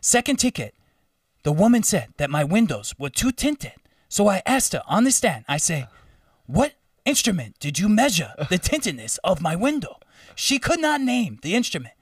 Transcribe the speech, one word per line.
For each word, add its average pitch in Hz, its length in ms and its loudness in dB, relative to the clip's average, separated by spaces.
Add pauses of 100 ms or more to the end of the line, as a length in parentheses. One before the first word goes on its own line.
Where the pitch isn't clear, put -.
Second 240 380 0
ticket. 139 360 -4 (680)
The 147 100 0
woman 220 300 4
said 165 340 -2
that 143 140 -2
my 151 140 0
windows 156 540 0
were 139 120 -6
too 240 200 -2
tinted. - 440 -4 (340)
So 202 200 2
I 190 180 2
asked - 260 0
her 147 140 -4
on 208 180 2
the 262 80 4
stand, 160 360 0
I 143 100 -2
say, 151 280 -2 (600)
What 233 280 2 (300)
instrument 185 560 -2
did 147 180 -6
you 190 100 2
measure 214 440 2 (160)
the 180 100 0
tintedness 139 640 -4
of 170 180 0
my 160 160 -2
window? 254 420 -2 (360)
She - 240 0
could 330 220 0
not 302 200 0
name 247 420 0
the 160 120 -4
instrument. 170 480 -4